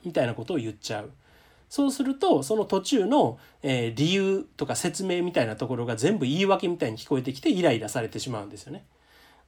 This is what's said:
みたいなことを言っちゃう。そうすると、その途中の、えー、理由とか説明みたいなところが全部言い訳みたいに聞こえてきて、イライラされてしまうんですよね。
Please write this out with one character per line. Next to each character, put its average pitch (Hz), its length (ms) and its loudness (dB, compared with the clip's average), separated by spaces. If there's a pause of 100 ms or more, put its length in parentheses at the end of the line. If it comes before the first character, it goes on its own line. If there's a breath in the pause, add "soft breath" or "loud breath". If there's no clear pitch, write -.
み 170 80 -8
た 156 100 2
い 123 40 2
な 117 80 -4
こ 113 100 -8
と - 80 -6
を 175 60 -2
言 110 140 -4
っ - 20 -16
ち - 180 -10
ゃ 104 80 -4
う。 113 100 -14 (600 soft breath)
そ 285 160 2
う 269 40 2
す 269 140 -2
る 269 120 0
と、 330 260 4
そ 208 140 0
の 214 100 0
途 190 160 0
中 202 240 2
の、 202 320 4 (240 soft breath)
え 127 260 0
ー、 113 60 -6
理 147 180 2
由 196 340 2 (120)
と 143 80 -2
か 117 100 -4
説 180 260 -2
明 180 200 0
み 175 100 -2
た 156 100 2
い 117 40 2
な 107 100 -6
と 131 100 -4
こ 127 100 -2
ろ 120 100 -4
が 117 100 -4
全 175 220 2
部 135 80 0
言 147 140 0
い 196 40 4
訳 190 240 2
み 175 80 -2
た 151 120 0
い 110 40 -4
に 107 60 -10
聞 - 100 -16
こ 139 100 2
え 131 40 -2
て 131 100 -4
き - 80 -12
て、 - 80 0
イ 190 140 2
ラ 151 100 6
イ 117 80 0
ラ 107 80 -4
さ 123 140 -4
れ 110 80 -6
て - 80 -10
し 107 100 -6
ま 110 140 -6
う 101 40 -12
ん 101 40 -16
で 104 80 -16
す - 60 -20
よ 135 100 -14
ね。 202 100 -16 (640 soft breath)